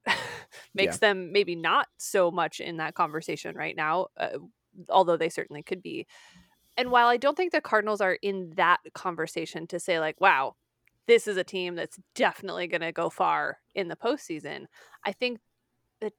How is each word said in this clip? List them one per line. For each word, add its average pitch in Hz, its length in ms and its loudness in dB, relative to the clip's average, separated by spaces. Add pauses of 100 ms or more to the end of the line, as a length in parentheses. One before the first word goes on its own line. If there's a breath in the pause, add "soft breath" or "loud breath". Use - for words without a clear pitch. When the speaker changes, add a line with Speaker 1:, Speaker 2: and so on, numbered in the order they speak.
Speaker 1:
<laughs> - 720 -6
makes 190 220 0
Speaker 2:
Yeah. 214 120 6
Speaker 1:
them 185 240 -2
maybe 190 220 2
not 170 420 0
so 180 340 2
much 165 300 -2
in 170 160 -8
that 160 180 -6
conversation 160 640 -4
right 156 180 -6
now, 160 320 0 (100)
uh, - 220 -4 (500)
although 175 280 6
they 165 120 0
certainly 151 340 -8
could 190 180 -8
be. - 260 -10 (680 soft breath)
And 247 140 -2
while 240 160 8
I 240 100 4
don't 285 200 0
think 359 140 -2
the 311 100 0
Cardinals 214 400 0
are 185 200 0
in 190 340 -4
that 175 260 6 (120)
conversation 165 720 -6
to 175 120 -6
say, 170 200 0
like, 156 200 -4
"Wow, 135 360 4 (520)
this 226 200 6
is 202 100 -2
a 180 60 0
team 180 320 -6
that's 160 240 -10 (160)
definitely 180 520 -2
gonna 165 240 -4
go 170 180 -2
far 156 500 -2 (140)
in 190 140 -4
the 165 80 -8
postseason," 160 720 -8 (380 loud breath)
I 196 100 -4
think 247 260 -4 (640)
the 214 180 -6